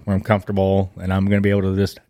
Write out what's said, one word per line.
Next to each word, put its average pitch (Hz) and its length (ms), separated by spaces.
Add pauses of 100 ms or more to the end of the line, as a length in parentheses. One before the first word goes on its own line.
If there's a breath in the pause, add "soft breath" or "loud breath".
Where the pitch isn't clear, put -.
where 101 100
I'm 95 80
comfortable, 98 720
and 90 140
I'm 98 140
gonna 101 160
be 101 80
able 101 140
to 95 120
just 98 240 (100)